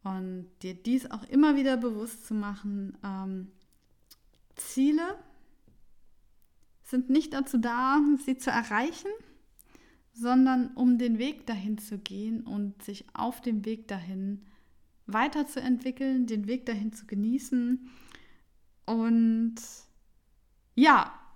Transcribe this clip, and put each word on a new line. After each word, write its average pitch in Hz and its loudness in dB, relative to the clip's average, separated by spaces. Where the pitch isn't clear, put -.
Und 185 -8
dir 185 -8
dies 247 -2
auch 214 -12
immer 294 6
wieder 269 2
bewusst 226 -6
zu - -6
machen, 202 -6
ähm, 190 -8
Ziele 311 0
sind 254 0
nicht 302 2
dazu 269 0
da, 254 2
sie 262 0
zu - -2
erreichen, 233 -2
sondern 254 4
um 247 4
den 233 2
Weg 269 -4
dahin 214 -4
zu 208 -10
gehen 214 -6
und 202 -8
sich 202 -12
auf 247 -4
dem 214 -2
Weg 220 -8
dahin 190 -8
weiterzuentwickeln, 254 -2
den 208 -4
Weg 254 -4
dahin 214 -4
zu - -18
genießen 247 -2
und 226 2
ja 262 6